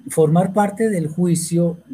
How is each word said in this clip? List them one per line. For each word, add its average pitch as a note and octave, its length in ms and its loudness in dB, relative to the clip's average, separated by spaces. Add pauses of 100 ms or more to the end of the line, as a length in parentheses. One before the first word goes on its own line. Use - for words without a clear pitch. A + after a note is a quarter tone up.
(100)
formar E3 420 2
parte G#3 380 0
del E3+ 180 -2
juicio E3+ 720 0 (160)